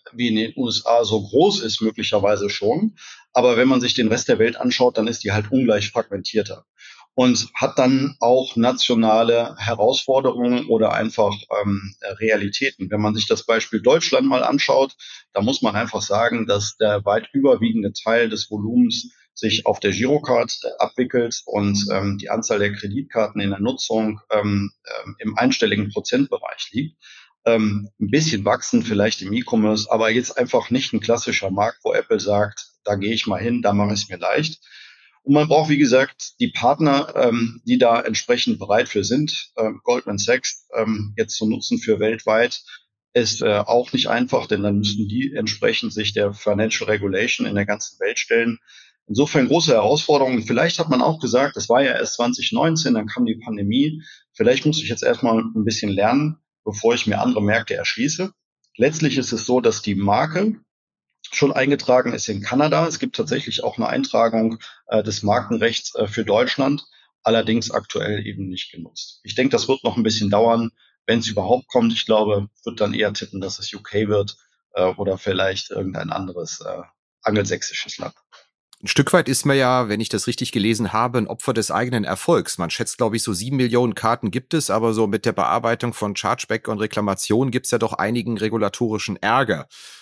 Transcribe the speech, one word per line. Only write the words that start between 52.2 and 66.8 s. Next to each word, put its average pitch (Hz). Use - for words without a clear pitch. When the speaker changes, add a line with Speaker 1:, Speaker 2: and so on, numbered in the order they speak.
Speaker 1:
neunzehn, 160
dann 107
kam 123
die 113
Pandemie. 120
Vielleicht 123
muss 156
ich 160
jetzt 113
erstmal 113
ein 113
bisschen 107
lernen, 127
bevor 107
ich -
mir 101
andere 107
Märkte 110
erschließe. 156
Letztlich 147
ist 120
es 110
so, 123
dass 113
die 104
Marke 151
schon 139
eingetragen 127
ist 110
in 104
Kanada. 147
Es 156
gibt -
tatsächlich 151
auch 113
eine 113
Eintragung, 113
äh, 110
des 104
Markenrechts, 113
äh, 110
für 107
Deutschland, 135